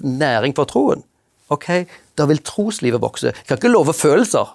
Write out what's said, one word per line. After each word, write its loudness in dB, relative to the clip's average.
næring -2
for -2
troen, 0
ok, -4
da 2
vil 2
troslivet -4
vokse. -4
Jeg -12
kan -2
ikke 2
love 4
følelser, 2